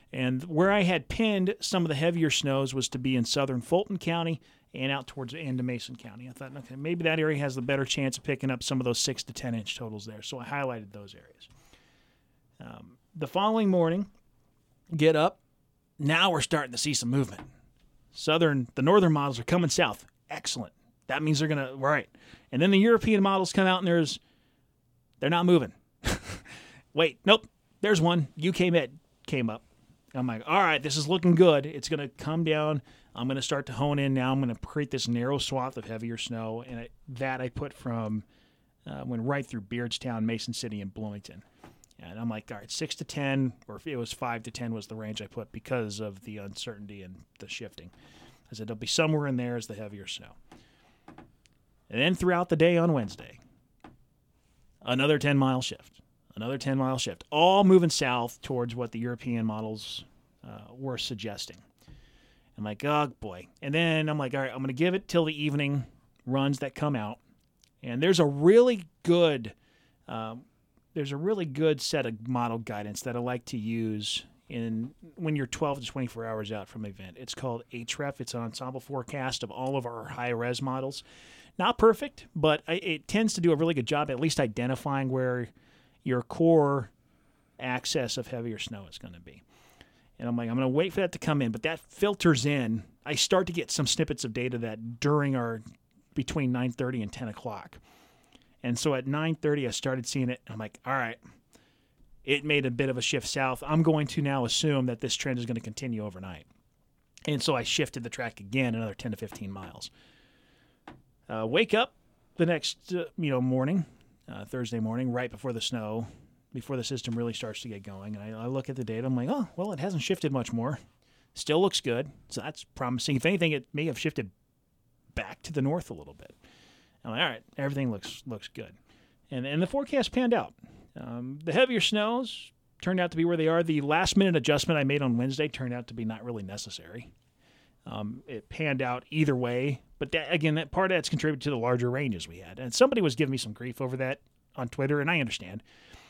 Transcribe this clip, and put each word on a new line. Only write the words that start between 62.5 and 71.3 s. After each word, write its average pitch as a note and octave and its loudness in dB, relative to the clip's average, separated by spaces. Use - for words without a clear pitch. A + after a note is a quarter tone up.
I'm G#2 -8
like, G#2+ -8
"Oh, D3 0
boy." F#2 -12
And C#3 -4
then D#3+ 2
I'm D3+ -2
like, C3+ -4
"All C#3 -2
right, C3 -4
I'm B2 -8
gonna C3+ -4
give F3 0
it G3 -6
till E3+ 4
the D3+ -4
evening C#3+ 0
runs C3+ 0
that C3+ -6
come C#3+ 0
out." G#2+ -6
And B2+ -2
there's F3 6
a E3 6
really F#3+ 6
good, E3 4
um, A2+ -8
there's C#3+ -4
a C#3 -4
really F#3 0